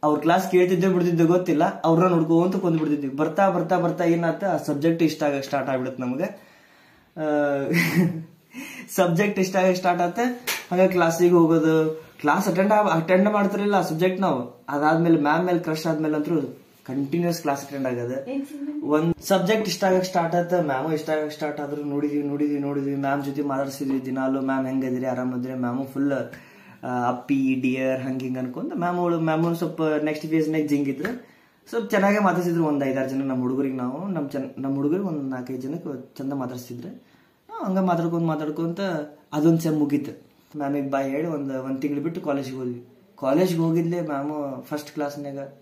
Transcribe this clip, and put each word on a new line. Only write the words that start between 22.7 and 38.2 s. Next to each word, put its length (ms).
ಮ್ಯಾಮ್ 300
ಜೊತೆ 180
ಮಾತಾಡ್ಸಿದ್ವಿ 640
ದಿನಾಲು. 340
"ಮ್ಯಾಮ್ 260
ಹೆಂಗದಿರಿ, 400
ಆರಾಮದ್ರಿ?" 480
ಮ್ಯಾಮು 300
ಫುಲ್, 280
ಆ, 960
ಅಪ್ಪಿ, 540
dear, 380
ಹಂಗ 220
ಹಿಂಗ 160
ಅನ್ಕೊಂತ 360
ಮ್ಯಾಮ್ 240
ಅವಳು, 220
ಮ್ಯಾಮು 340
ಸ್ವಲ್ಪ 280
ನೆಕ್ಸ್ಟ್ 440
ಫೇಸ್ನಾಗ 400
ಜಿಂಗಿದ್ರು, 600
ಸ್ವಲ್ಪ 220
ಚೆನ್ನಾಗೇ 280
ಮಾತಾಡ್ಸಿದ್ರು. 460
ಒಂದ್ 200
ಐದಾರು 260
ಜನ 120
ನಮ್ 180
ಹುಡುಗರಿಗೆ 360
ನಾವು, 320
ನಮ್ 220
ಚನ್-, 320
ನಮ್ 140
ಹುಡುಗರಿಗೆ 300
ಒಂದ್ 240
ನಾಲ್ಕೈದು 300
ಜನಕ್ಕೆ 580
ಚಂದ 140
ಮಾತಾಡ್ಸಿದ್ರು. 560
ನಾವ್ 160
ಹಂಗ 140
ಮಾತಾಡ್ಕೊಂತ 460